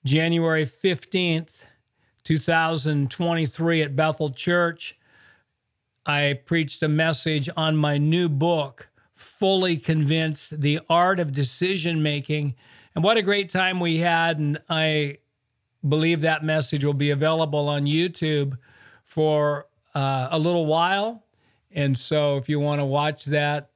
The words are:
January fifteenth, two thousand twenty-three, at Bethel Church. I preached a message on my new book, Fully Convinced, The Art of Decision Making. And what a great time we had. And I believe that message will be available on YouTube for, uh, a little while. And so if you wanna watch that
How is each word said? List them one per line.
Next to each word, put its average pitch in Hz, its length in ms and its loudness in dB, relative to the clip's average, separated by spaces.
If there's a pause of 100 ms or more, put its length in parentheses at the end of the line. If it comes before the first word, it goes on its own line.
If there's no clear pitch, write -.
January 160 600 2
fifteenth, 170 1000 -4 (580)
two 160 140 0
thousand 156 720 0
twenty-three, 165 720 0
at 139 140 -2
Bethel 156 340 0
Church. 170 720 -2 (1040)
I 143 400 0
preached 165 380 -2
a 156 40 0
message 156 720 0
on 160 180 0
my 147 220 2
new 160 320 2
book, 147 560 -2 (280)
Fully 185 640 0
Convinced, 156 840 -2
The 147 180 2 (100)
Art 175 300 4
of 147 140 -2
Decision 160 680 -2
Making. 147 540 -2 (400)
And 160 80 0
what 220 140 4
a 220 40 4
great 196 280 0
time 185 320 0
we 165 160 0
had. 165 420 2
And 147 180 0 (120)
I 156 480 0 (680)
believe 156 340 2
that 156 220 0
message 156 420 -2
will 147 80 0
be 147 160 0
available 151 580 0
on 143 180 -2
YouTube 151 720 -2 (460)
for, 151 640 0 (260)
uh, 135 380 -2
a 160 80 0
little 170 260 0
while. 190 600 0 (440)
And 139 300 0
so 147 380 0
if 127 100 -6
you 147 140 0
wanna 147 240 0
watch 143 400 -2
that 147 500 -2